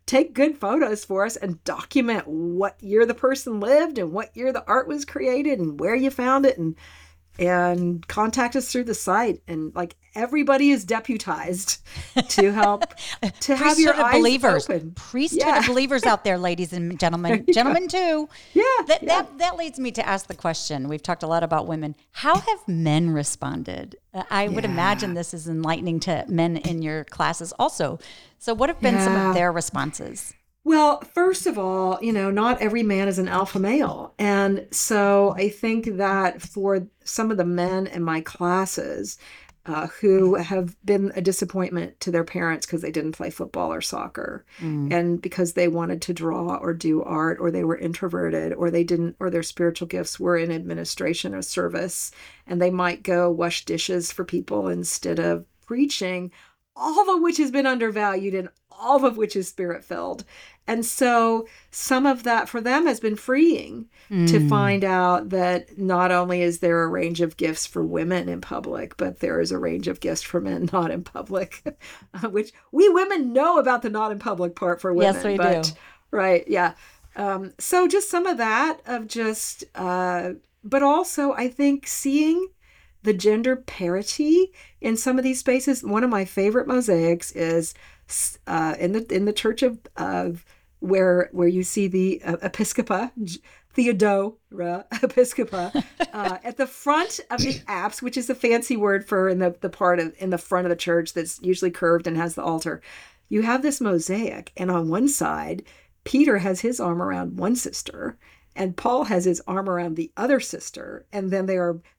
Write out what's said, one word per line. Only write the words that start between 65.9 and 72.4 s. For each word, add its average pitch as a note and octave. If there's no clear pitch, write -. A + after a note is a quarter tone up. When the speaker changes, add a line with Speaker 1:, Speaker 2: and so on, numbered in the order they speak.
Speaker 1:
only F3+
is E3+
there E3+
a E3
range E3+
of D#3+
gifts D#3+
for F3
women E3+
in F3
public, -
but F3+
there -
is E3
a F#3
range E3+
of F3+
gifts E3
for -
men F3+
<laughs> -
not E3+
in F3
public, -
<laughs> G3+
which G#3+